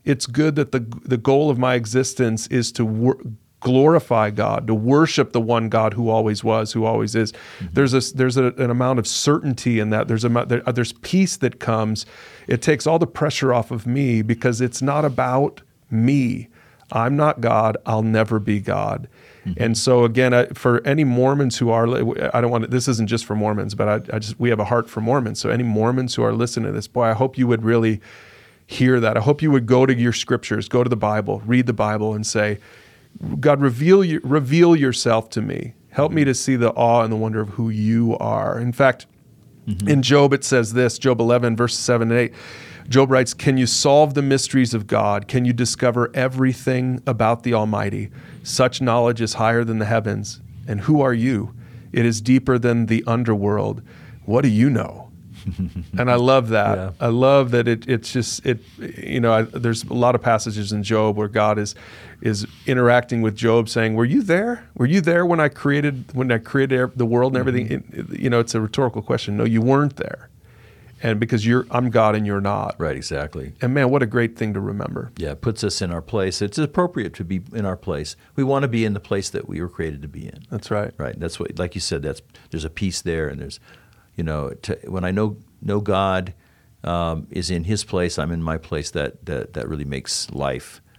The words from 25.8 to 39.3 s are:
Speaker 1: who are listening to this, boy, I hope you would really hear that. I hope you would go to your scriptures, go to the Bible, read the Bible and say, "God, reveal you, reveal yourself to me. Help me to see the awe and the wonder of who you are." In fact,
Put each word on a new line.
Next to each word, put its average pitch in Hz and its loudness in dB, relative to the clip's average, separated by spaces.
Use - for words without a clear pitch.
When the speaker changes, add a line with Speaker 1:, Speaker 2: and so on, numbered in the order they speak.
Speaker 1:
who 120 0
are 110 2
listening 113 -2
to 101 -4
this, 104 -6
boy, 123 0
I 113 4
hope 131 0
you 127 2
would 113 0
really 113 2
hear 127 4
that. 113 2
I 113 2
hope - 2
you 156 2
would 135 4
go 127 6
to 135 2
your 120 2
scriptures, - -2
go 123 2
to 120 0
the 120 0
Bible, 104 -2
read 123 2
the 120 0
Bible 107 0
and 107 -4
say, 104 0
"God, 143 4
reveal 151 4
you, 156 -2
reveal 156 4
yourself 120 0
to 117 -4
me. 104 -6
Help 151 0
me 156 2
to 135 2
see 131 0
the 117 2
awe 120 4
and 110 0
the 110 0
wonder 110 -2
of 104 -6
who 113 -4
you 113 2
are." 110 -2
In 120 -2
fact, 131 2